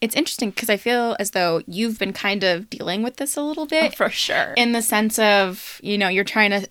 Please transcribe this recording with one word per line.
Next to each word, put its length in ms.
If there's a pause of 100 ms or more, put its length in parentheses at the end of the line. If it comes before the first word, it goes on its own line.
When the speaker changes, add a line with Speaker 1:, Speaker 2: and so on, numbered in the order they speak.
Speaker 1:
it's 160
interesting 340
'cause 180
I 60
feel 420
as 140
though 340
you've 320
been 140
kind 320
of 260
dealing 340
with 120
this 220
a 40
little 240
bit. 280
Speaker 2:
Oh, 20
for 140
sure. 480
Speaker 1:
In 160
the 80
sense 360
of, 640
you 160
know, 120
you're 160
trying 260
to, 200